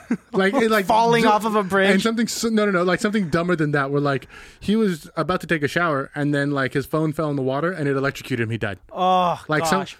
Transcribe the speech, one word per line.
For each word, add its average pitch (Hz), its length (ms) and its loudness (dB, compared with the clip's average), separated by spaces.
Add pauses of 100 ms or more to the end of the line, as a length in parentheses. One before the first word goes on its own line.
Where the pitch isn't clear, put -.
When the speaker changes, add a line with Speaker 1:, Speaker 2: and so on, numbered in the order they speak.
Speaker 1:
<laughs> - 320 -8
Speaker 2:
Like, 190 220 2
it, 226 160 2
like, 208 160 2
Speaker 1:
falling 233 380 4
Speaker 2:
ju-, 226 40 6
Speaker 1:
off 208 160 2
of 220 120 -2
a 214 60 2
bridge? 190 280 2
Speaker 2:
and 190 120 4
something 226 240 0
s-, - 180 -6
no, 220 200 2
no, 208 60 2
no, 175 120 2
like, 180 180 0
something 208 280 0
dumber 170 260 0
than 151 180 0
that, 139 180 0
where, 143 100 0
like, 139 280 -2 (320)
he 202 160 0
was 180 380 0
about 165 280 -2
to 165 40 -14
take 156 160 -2
a 139 60 2
shower, 156 460 -2
and 147 200 0
then, 143 180 0
like, 135 200 -2
his 139 140 -2
phone 156 260 -2
fell 156 160 -4
in 143 80 -2
the 135 60 -2
water, 143 280 -2
and 156 160 -6
it 139 100 0
electrocuted 131 480 -4
him. 110 60 -4
He 117 80 -4
died. 101 200 -6 (120)
Speaker 1:
Oh, 180 580 0
Speaker 2:
Like, 156 180 0
some, - 140 2
Speaker 1:
gosh. - 180 -10